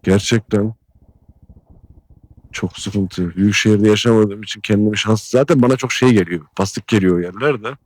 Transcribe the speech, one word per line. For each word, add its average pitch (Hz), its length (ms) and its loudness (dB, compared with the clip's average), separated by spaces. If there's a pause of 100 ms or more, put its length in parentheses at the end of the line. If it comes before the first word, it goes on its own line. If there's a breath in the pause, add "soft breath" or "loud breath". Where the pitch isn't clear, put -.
Gerçekten 107 680 -2 (1800)
çok - 260 -10
sıkıntı. 92 580 -6
Büyük 101 180 2
şehirde 104 360 2
yaşamadığım 107 540 2
için 104 180 -14
kendimi 104 360 0
şanslı. 110 420 -2
Zaten 143 220 2
bana 127 160 2
çok 123 140 -6
şey 127 200 2
geliyor, 87 300 2 (180)
bastık 98 280 -4
geliyor 92 320 2
yerler 104 440 -4
de. 113 60 -8 (160)